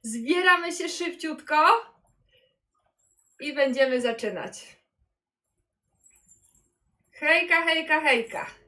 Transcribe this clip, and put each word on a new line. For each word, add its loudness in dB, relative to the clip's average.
Zbieramy 2
się -8
szybciutko -6
i -10
będziemy 2
zaczynać. -6
Hejka, 2
hejka, 0
hejka. -2